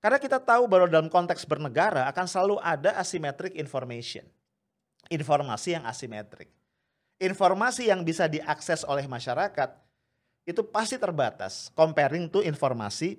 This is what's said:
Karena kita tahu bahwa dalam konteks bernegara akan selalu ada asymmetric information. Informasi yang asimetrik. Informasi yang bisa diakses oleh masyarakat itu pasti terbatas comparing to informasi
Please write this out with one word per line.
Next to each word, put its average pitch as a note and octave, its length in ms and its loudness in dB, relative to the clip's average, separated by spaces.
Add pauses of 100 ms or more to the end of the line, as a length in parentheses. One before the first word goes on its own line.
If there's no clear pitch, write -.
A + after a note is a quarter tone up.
Karena C4+ 160 4
kita C4 160 0
tahu B3 320 4
bahwa F#3 160 8
dalam D#3+ 240 4
konteks F3 400 0
bernegara D3+ 640 0
akan F3+ 160 -4
selalu G3 320 0
ada E3 320 0
asymmetric E3+ 640 -6
information. B2 640 -8 (880)
Informasi C#3+ 640 0
yang C3+ 160 -4
asimetrik. G#2+ 640 -12 (640)
Informasi G3 720 2
yang F3+ 160 2
bisa E3 240 0
diakses D#3 560 -4
oleh C#3 240 -4
masyarakat C3 640 -4 (720)
itu F3 240 -2
pasti A3 320 -2
terbatas D3 720 -4
comparing D#3+ 560 2
to G3 160 2
informasi C#3 720 -2